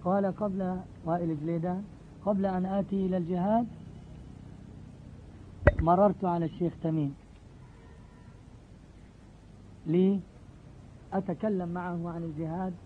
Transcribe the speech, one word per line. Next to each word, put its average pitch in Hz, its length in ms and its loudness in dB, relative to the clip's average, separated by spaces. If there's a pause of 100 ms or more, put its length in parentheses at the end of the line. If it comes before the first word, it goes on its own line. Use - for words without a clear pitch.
قال 190 320 4
قبل، 190 440 0 (240)
وائل 165 360 2
جليدان، 170 440 0 (420)
قبل 196 200 4
أن 185 200 2
آتي 196 400 2
إلى 185 100 2
الجهاد 185 500 4 (2250)
مررت 185 440 6
على 170 200 2
الشيخ 165 280 -2 (100)
تميم 156 320 0 (2750)
لأتكلم 190 1800 2
معه 175 420 -2
عن 165 140 -6
الجهاد 165 500 -2 (120)